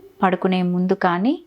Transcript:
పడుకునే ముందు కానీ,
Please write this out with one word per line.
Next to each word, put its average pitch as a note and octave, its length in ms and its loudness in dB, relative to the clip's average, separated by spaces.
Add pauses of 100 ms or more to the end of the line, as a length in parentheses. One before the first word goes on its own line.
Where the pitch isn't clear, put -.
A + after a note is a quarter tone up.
(220)
పడుకునే F#3 400 0
ముందు F3+ 300 0
కానీ, F#3+ 540 -2